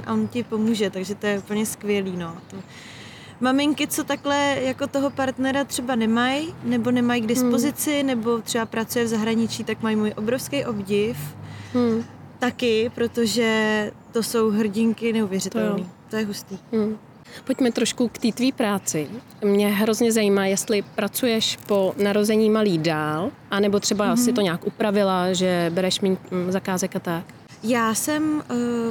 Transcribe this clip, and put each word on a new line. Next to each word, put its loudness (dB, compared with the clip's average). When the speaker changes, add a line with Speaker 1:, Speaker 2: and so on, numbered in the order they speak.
Speaker 1:
a -4
on 0
ti -4
pomůže, 0
takže -6
to -6
je 0
úplně -2
skvělý, -2
no. -8
To... -14
Maminky, 2
co -4
takhle 0
jako -2
toho 0
partnera 0
třeba -4
nemají, 2
nebo 0
nemají 2
k -2
Speaker 2:
Hmm. -2
Speaker 1:
dispozici, 2
nebo 0
třeba -4
pracuje -2
v -2
zahraničí, 0
tak -6
mají 0
můj 0
obrovský -2
obdiv. 0
Speaker 2:
Hmm. 2
Speaker 1:
Taky, 0
protože 2
to 0
jsou 2
hrdinky 2
neuvěřitelný. 0
Speaker 2:
To -2
jo. -8
Speaker 1:
To -4
je 0
hustý. -8
Speaker 2:
Hmm. 2
Pojďme 0
trošku 0
k -16
té 0
tvý 0
práci. -2
Mě 4
hrozně 2
zajímá, 4
jestli 0
pracuješ -2
po 2
narození 4
malý 2
dál, 0
anebo 2
třeba 0
Speaker 1:
Mhm. 4
Speaker 2:
si 4
to 2
nějak 0
upravila, 2
že 2
bereš 0
míň, 0
mm, -2
zakázek -2
a -2
tak. -4
Speaker 1:
Já 2
jsem, 0
eh, -4